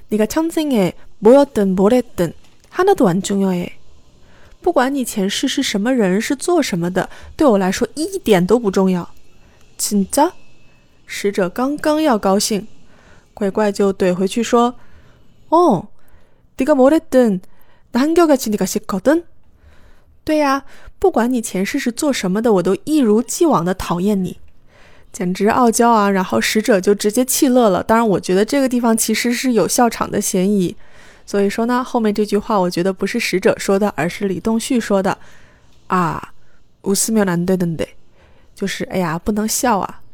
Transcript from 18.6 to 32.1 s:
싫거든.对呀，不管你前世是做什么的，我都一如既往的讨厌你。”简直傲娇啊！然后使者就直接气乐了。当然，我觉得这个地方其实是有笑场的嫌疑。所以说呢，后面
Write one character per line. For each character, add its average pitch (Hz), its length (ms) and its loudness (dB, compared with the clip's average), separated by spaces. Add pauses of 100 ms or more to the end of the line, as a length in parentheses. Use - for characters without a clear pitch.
싫 - 200 -4
거 190 140 -4
든. 330 240 2 (1000)
对 311 120 0
呀， 277 280 0 (320)
不 381 140 2
管 240 200 0
你 254 80 0
前 190 240 -4
世 240 140 -4
是 262 140 -2
做 285 200 -2
什 202 180 -4
么 196 120 0
的， 240 120 2
我 180 100 2
都 185 200 0
一 311 140 0
如 226 240 4
既 - 240 -4
往 196 180 2
的 180 120 -2
讨 175 260 -6
厌 196 200 0
你。” - 180 -8 (760)
简 180 200 -4
直 190 140 0
傲 233 240 4
娇 233 200 2
啊！ 208 180 4
然 190 140 0
后 220 180 -2
使 - 200 0
者 208 200 2
就 202 120 2
直 208 180 0
接 254 120 2
气 269 240 0
乐 247 220 4
了。 180 120 2
当 226 160 2
然， 233 100 2
我 185 120 2
觉 185 160 -2
得 196 80 4
这 285 160 0
个 269 80 2
地 247 120 -2
方 226 160 2
其 220 180 -2
实 240 180 -2
是 240 220 -2
有 190 140 2
笑 240 220 2
场 - 220 -4
的 202 80 -2
嫌 190 320 0
疑。 190 240 0 (500)
所 202 160 -2
以 202 80 2
说 226 160 -2
呢， 247 180 0
后 247 160 -4
面 214 140 2